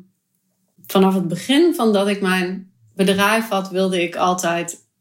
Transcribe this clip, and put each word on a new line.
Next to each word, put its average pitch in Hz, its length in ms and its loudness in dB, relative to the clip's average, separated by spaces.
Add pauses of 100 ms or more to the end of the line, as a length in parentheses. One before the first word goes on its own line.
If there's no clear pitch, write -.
(880)
vanaf 190 280 2
het 170 140 -2
begin 277 460 2
van 220 180 2
dat 202 160 2
ik 196 120 -2
mijn 185 500 -4 (240)
bedrijf 202 540 2
had, 190 220 -4
wilde 185 320 0
ik 170 140 -6
altijd 175 600 -2 (240)